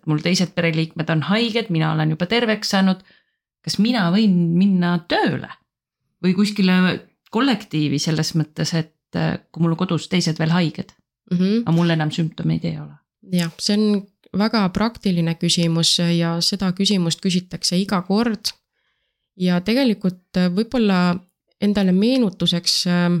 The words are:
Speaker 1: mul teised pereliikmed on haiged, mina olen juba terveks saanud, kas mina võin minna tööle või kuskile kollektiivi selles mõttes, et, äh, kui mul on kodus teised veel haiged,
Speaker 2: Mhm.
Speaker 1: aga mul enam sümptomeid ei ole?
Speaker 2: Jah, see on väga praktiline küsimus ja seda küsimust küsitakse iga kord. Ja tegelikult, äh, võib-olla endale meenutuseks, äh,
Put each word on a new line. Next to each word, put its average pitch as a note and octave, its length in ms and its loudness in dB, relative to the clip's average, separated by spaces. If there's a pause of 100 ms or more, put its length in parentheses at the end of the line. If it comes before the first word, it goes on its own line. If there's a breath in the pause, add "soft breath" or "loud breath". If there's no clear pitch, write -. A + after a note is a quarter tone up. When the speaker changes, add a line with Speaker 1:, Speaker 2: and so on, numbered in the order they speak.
Speaker 1:
mul D3+ 160 0
teised F3 320 0
pereliikmed D#3+ 560 -2
on D#3+ 120 0
haiged, A3 480 0
mina D#3 220 0
olen D#3+ 220 0
juba F3 160 -4
terveks A3 400 0
saanud, F#3+ 320 2 (640 soft breath)
kas D#3 120 -6
mina G#3+ 320 2
võin G3 260 4 (180)
minna F3+ 400 2 (140)
tööle D4+ 420 -2 (720)
või F3+ 140 2
kuskile G3 400 2 (540)
kollektiivi D#3 680 -2
selles D#3 380 -2
mõttes, D#3 400 -4
et, D#3 180 -6 (200)
äh, D#3+ 240 -2 (120)
kui E3 140 -2
mul E3 100 2
on E3 60 -4
kodus E3+ 280 -4
teised E3 300 -2
veel D#3+ 140 0
haiged, F3+ 400 0 (380)
Speaker 2:
Mhm. F#3+ 340 0
Speaker 1:
aga E3 80 0
mul E3+ 180 4
enam D#3 200 0
sümptomeid D#3+ 540 -2
ei D#3+ 140 -6
ole? D3 140 -16 (400)
Speaker 2:
Jah, E3+ 260 -2
see - 160 -2
on G#3 280 0 (280)
väga G#3+ 380 0
praktiline F#3 680 -2
küsimus E3 640 0
ja E3+ 420 0
seda F#3 320 -2
küsimust F#3 480 0
küsitakse F3+ 560 -2
iga G3 260 0
kord. G#3+ 460 -2 (920)
Ja F3+ 220 2
tegelikult, G3+ 640 0 (140)
äh, F3+ 120 2
võib-olla F#3 680 0 (420)
endale G3+ 320 2
meenutuseks, F#3 920 0
äh, F3 240 2 (100)